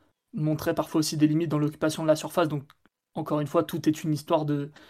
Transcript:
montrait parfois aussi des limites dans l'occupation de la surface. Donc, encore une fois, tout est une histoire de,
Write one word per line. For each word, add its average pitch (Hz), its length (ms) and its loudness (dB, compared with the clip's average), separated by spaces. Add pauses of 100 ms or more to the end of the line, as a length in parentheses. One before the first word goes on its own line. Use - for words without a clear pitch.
(360)
montrait 156 380 0
parfois - 260 -2
aussi 156 160 -2
des 151 120 6
limites 156 220 2
dans 151 100 0
l'occupation 156 420 -2
de 160 60 -2
la 151 80 6
surface. 160 320 0
Donc, 147 160 -4 (500)
encore 156 260 -4
une 147 80 -2
fois, 170 160 2
tout 156 240 -2
est 156 160 0
une 160 80 0
histoire 151 340 0
de, 143 260 -4 (180)